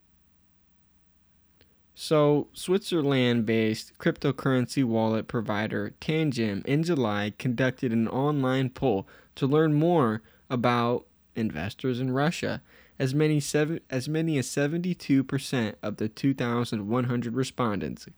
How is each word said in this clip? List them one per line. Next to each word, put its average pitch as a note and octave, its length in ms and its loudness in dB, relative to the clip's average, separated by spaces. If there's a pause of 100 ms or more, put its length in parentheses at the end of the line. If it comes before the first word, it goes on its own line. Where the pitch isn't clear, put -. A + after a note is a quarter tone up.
(1900)
So, D3 600 4
Switzerland-based B2 1400 0
cryptocurrency C3+ 880 0
wallet A2 440 0
provider G#2+ 720 -4
Tangem B2 640 0
in D3+ 200 2
July G#2+ 540 0
conducted B2+ 540 0
an A2+ 160 2
online C3+ 600 0
poll G#2 360 0 (280)
to C#3 120 -2
learn D3+ 280 4
more D3 480 2 (260)
about A#2+ 580 0 (300)
investors A2+ 640 -4
in C3 100 -2
Russia. C3 520 -2 (360)
As C3+ 160 0
many D3+ 260 4
seven, D3+ 400 0 (100)
as C3 180 -4
many D#3+ 300 0
as B2 100 -2
seventy-two D3 760 0
percent C3 580 -2
of G#2 140 -6
the G#2+ 120 -2
two C3+ 260 -2
thousand A#2+ 540 -2
one A#2+ 160 0
hundred A#2+ 300 -2
respondents G#2 720 -4 (120)